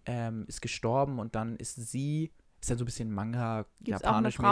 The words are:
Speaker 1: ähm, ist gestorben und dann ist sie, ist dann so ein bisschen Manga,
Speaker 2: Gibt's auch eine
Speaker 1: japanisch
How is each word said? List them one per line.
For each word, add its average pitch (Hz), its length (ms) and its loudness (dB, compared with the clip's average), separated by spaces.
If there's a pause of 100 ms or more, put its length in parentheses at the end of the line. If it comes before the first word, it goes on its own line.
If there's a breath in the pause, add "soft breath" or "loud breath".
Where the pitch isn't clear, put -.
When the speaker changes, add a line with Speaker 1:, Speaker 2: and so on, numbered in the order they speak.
Speaker 1:
ähm, 117 420 -4
ist - 140 -12
gestorben 127 580 0
und 110 160 -6
dann 113 220 -2
ist - 180 -10
sie, 143 560 -2 (280)
ist - 120 -4
dann 120 60 2
so 123 60 0
ein - 20 -2
bisschen 117 260 -4
Manga, 113 540 -2 (160)
Speaker 2:
Gibt's 202 220 -2
auch 214 120 4
eine 220 140 4
Speaker 1:
japanisch 208 100 -6 (120)